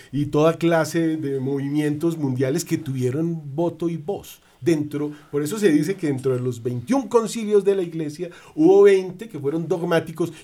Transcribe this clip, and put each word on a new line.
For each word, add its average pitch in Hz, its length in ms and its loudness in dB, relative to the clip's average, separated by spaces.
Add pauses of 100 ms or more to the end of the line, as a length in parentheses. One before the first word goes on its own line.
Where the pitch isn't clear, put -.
(100)
y 143 160 -2
toda 156 300 4
clase 165 640 0
de 139 220 -4
movimientos 147 760 -2
mundiales 147 480 0
que 160 140 -2
tuvieron 139 760 -4
voto 170 360 -2
y 170 80 -6
voz. 151 420 -10 (200)
Dentro, 147 520 0 (180)
por 147 140 -2
eso 156 120 -4
se 202 140 4
dice 156 240 2
que 170 140 -4
dentro 131 260 0
de 123 60 -2
los 120 240 -6
veintiún 131 420 -2
concilios 208 580 0
de 196 120 2
la 185 60 -2
iglesia, 160 460 -8 (280)
hubo 185 260 8
veinte 190 460 4
que 151 100 -12
fueron 156 300 -4
dogmáticos 165 640 -2 (120)